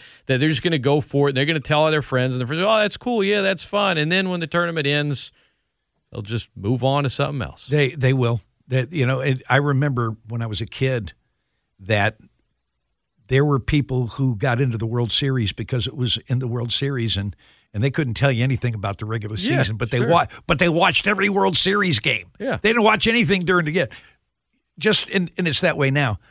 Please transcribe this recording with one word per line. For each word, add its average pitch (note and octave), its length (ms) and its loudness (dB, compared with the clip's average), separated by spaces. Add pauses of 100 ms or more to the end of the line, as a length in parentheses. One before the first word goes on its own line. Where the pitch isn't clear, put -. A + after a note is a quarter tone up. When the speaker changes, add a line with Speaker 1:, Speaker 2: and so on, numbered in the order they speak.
(260)
Speaker 1:
that C3 120 2
they're D3+ 120 2
just D3 120 -2
gonna E3 160 0
go C#3 220 2
for C#3+ 280 0
it, - 20 2
and C#3 80 -4
they're C#3 80 2
gonna D#3+ 140 0
tell D3+ 240 2
all D#3 60 2
their D3+ 120 2
friends, B2+ 320 0
and B2+ 60 -4
their B2 60 -2
friends, D#3 160 -4
"Oh, A3 140 2
that's G#3 220 0
cool. A#3 260 -2
Yeah, G3+ 160 0
that's F#3+ 240 -2
fun." G3+ 320 0
And D3+ 160 0
then F#3+ 160 0
when F3+ 120 -4
the E3 60 -4
tournament E3+ 400 -2
ends, D3 460 -2 (800)
they'll - 120 -10
just G#2+ 320 -6
move A#2 300 -2
on C#3 200 0
to B2+ 60 -2
something C#3+ 300 -4
else. - 260 -10
Speaker 2:
They, C#3 240 2
they C3 220 2
will. A#2 280 0 (280)
That, C3 240 -2
you D3+ 120 0
know, C3 160 0
it, C3+ 280 -2
I B2+ 80 4
remember C3+ 600 0 (120)
when A#2 140 -4
I A#2 40 -4
was G#2+ 140 -6
a A#2 60 -6
kid B2 460 -4 (680)
that G#2 380 0 (1080)
there C3+ 180 2
were C#3+ 140 2
people B2+ 480 0
who B2+ 300 -2
got B2 240 0
into B2 180 0
the A2+ 80 -4
World A#2+ 240 -2
Series C3 420 0
because A#2 340 -4
it C3 100 -10
was B2 220 -2 (100)
in B2 100 0
the C3 80 -4
World A#2 260 -4
Series, B2 440 -2
and, G2+ 180 -4 (380)
and G2+ 100 -2
they C#3 80 2
couldn't B2+ 240 -2
tell C#3 160 2
you A#2+ 140 2
anything B2 300 0
about G2+ 240 -6
the G#2+ 80 -8
regular G#2+ 300 -6
Speaker 1:
Yeah, G#3 260 0
Speaker 2:
season, A2 140 -2
but A#2 140 -4
they B2+ 80 0
Speaker 1:
sure. A#2+ 100 2
Speaker 2:
wa-, D#3+ 180 4 (200)
but D#3+ 120 0
they F3 100 4
watched E3+ 380 2
every G3+ 220 2
World F#3+ 280 2
Series F#3+ 420 2
game. G#2 400 -2
Speaker 1:
Yeah. G#3+ 240 -4
Speaker 2:
They G#3 60 2
didn't A3+ 160 4
watch G#3+ 220 4
anything G3+ 340 2
during F3 240 2
the D3+ 80 -2
game. E3 160 0 (880)
Just, G3+ 320 0
and, F#3 260 -2
and F3+ 120 0
it's C#3 140 0
that E3 140 2
way C3+ 140 2
now. C3+ 300 0 (100)